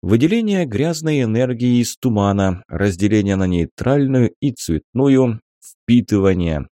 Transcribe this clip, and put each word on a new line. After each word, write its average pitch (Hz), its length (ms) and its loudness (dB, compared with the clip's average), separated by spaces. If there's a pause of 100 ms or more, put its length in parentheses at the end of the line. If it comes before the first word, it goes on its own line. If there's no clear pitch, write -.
Выделение 180 640 0
грязной 151 580 -2
энергии 120 580 0
из - 160 -4
тумана, 101 720 0
разделение 98 640 0
на 95 140 0
нейтральную 127 920 0
и 139 120 -2
цветную, 127 880 0 (200)
впитывание. 95 1120 0